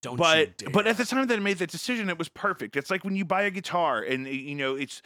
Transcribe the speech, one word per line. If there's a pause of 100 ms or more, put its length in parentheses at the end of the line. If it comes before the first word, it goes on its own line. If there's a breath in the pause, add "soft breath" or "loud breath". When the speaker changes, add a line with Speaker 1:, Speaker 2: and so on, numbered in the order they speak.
Speaker 1:
Don't
you
Speaker 2:
But,
Speaker 1:
dare.
Speaker 2:
but
at
the
time
that
I
made
that
decision,
it
was
perfect.
It's
like
when
you
buy
a
guitar
and,
y-,
you
know,
it's